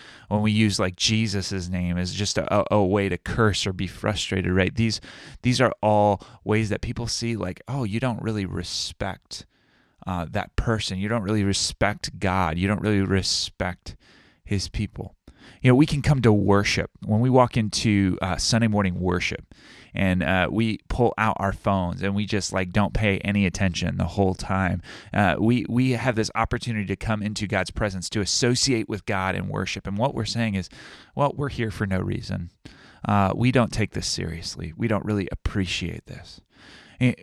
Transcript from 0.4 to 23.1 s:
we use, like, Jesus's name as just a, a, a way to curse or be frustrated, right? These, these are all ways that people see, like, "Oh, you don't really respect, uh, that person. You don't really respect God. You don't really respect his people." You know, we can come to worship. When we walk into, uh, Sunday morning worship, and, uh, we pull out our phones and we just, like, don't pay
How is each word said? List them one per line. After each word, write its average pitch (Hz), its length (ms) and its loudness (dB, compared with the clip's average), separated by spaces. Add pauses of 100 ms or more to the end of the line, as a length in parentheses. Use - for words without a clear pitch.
we 107 100 2
use, 107 280 4
like, 92 180 0
Jesus's 101 720 0
name 90 300 -2
as 90 160 -4
just 101 240 -2
a, - 160 0
a, 104 160 4
a 104 140 4
way 98 260 2
to 90 80 -2
curse - 480 0
or 95 80 -2
be 92 120 -4
frustrated, 95 640 -2
right? 92 220 2
These, 110 260 0 (420)
these 123 180 2
are 117 220 4
all 104 400 4 (200)
ways 107 280 0
that 98 100 -2
people 120 260 -6
see, 117 300 -4
like, 92 320 -6
"Oh, 131 160 -4
you 107 160 -2
don't 123 220 -4
really 107 240 -2
respect, - 1000 -8 (600)
uh, 87 240 -4
that - 260 -6
person. 104 420 -2
You 101 100 -2
don't 113 140 -2
really 101 220 0
respect - 720 -2
God. 90 380 0
You 90 120 2
don't 104 140 -2
really 104 200 2
respect - 920 -2 (480)
his 98 240 -2
people." - 480 -6 (460)
You 127 80 8
know, 123 40 10
we 147 120 8
can 143 160 0
come 139 200 4
to 113 100 8
worship. 101 580 2 (140)
When 107 160 2
we 127 100 2
walk 123 260 4
into, 104 640 2
uh, 90 160 -2
Sunday 117 320 2
morning 95 320 0
worship, - 540 -2 (380)
and, 92 300 2
uh, 90 280 2
we 110 280 0 (100)
pull 120 300 2
out 107 220 2
our 95 120 0
phones 92 500 -2
and 98 120 -2
we 104 100 0
just, 98 280 -4
like, 92 200 -2
don't 104 220 2
pay 101 240 2